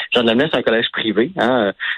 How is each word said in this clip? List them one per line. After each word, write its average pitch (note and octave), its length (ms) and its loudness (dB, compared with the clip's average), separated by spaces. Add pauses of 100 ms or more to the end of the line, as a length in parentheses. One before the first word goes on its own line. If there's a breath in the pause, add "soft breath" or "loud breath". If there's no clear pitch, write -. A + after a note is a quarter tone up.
(120 loud breath)
Jean A#2+ 120 2
de A#2 40 2
Lamennais, B2+ 240 2
c'est C#3+ 60 0
un A2+ 60 -2
collège A#2 280 0
privé, A2+ 460 -2
hein, A#2 300 2
euh, F#2+ 40 -2 (260 loud breath)